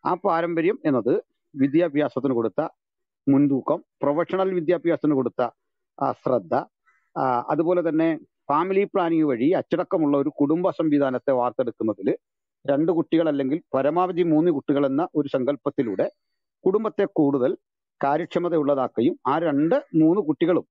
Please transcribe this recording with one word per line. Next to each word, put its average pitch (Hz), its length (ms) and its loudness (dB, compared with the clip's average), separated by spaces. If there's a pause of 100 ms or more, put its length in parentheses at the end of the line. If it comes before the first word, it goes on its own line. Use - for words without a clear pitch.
ആ 160 80 0
പാരമ്പര്യം 170 720 -2
എന്നത് 131 380 0 (320)
വിദ്യാഭ്യാസത്തിന് 139 760 0
കൊടുത്ത 117 340 -2 (600)
മുൻതൂക്കം, 139 560 2 (160)
പ്രൊഫഷണൽ 185 520 0
വിദ്യാഭ്യാസത്തിന് 170 600 0
കൊടുത്ത, 123 360 -2 (520)
ആ, 139 100 -2
ശ്രദ്ധ, 127 440 -2 (640)
ആ, 127 320 0
അതുപോലെ 165 400 0
തന്നെ 160 280 0 (320)
ഫാമിലി 190 340 0
പ്ലാനിംഗ് 170 400 0
വഴി 135 260 0
അച്ചടക്കമുള്ള 165 680 0
ഒരു 139 120 0
കുടുംബ 160 400 0
സംവിധാനത്തെ 143 640 0
വാർത്തെടുക്കുന്നതിൽ 117 840 -2 (500)
രണ്ട് 151 240 0
കുട്ടികൾ 165 360 0
അല്ലെങ്കിൽ 143 340 -2 (120)
പരമാവധി 170 500 0
മൂന്ന് 165 280 2
കുട്ടികൾ 139 340 0
എന്ന 139 300 -2
ഒരു 143 120 -2
സങ്കല്പത്തിലൂടെ 131 840 -2 (540)
കുടുംബത്തെ 202 400 0
കൂടുതൽ 139 520 0 (460)
കാര്യക്ഷമതയുള്ളതാക്കുകയും 151 1200 0
ആ 143 120 0
രണ്ട് 165 460 0 (100)
മൂന്ന് 160 260 4
കുട്ടികളും 156 480 0